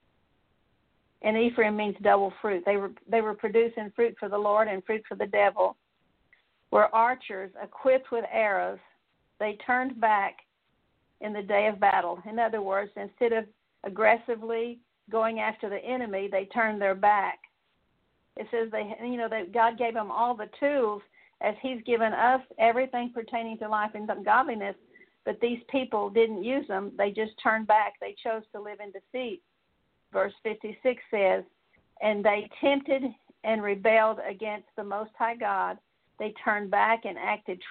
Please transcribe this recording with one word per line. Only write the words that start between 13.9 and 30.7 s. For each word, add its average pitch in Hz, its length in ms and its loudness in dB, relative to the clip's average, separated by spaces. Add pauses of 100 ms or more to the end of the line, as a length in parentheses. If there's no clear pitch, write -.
going 220 300 0
after 220 260 -4
the 196 160 -6
enemy, 208 480 -4
they 196 140 0
turned 214 360 0
their 196 140 2
back. 202 440 2 (1000)
It 226 120 -8
says 226 220 -2
they, 214 300 -6
you 247 160 -6
know, 226 100 -4
that 208 240 -6
God 233 260 4
gave 233 180 -2
them 214 160 -4
all 240 220 0
the 208 240 -10
tools 247 440 0 (400)
as 214 200 0
he's 254 240 -6
given 226 280 2
us 254 280 4 (160)
everything 240 560 2
pertaining 226 460 -8
to 214 100 -8
life 214 240 -2
and 214 160 -8 (160)
godliness, 214 500 2 (480)
but 208 160 -6
these 240 200 0 (100)
people 247 400 -2
didn't 220 340 2
use 269 240 -2
them. 196 300 -4
They 202 140 0
just 220 220 -6 (100)
turned 220 240 0
back. 214 340 4
They 202 220 -10
chose 220 180 -4 (120)
to 214 60 -12
live 208 200 -14
in 202 120 -14
deceit. 208 520 -10 (680)
Verse 196 300 0
fifty-six 220 580 -4 (120)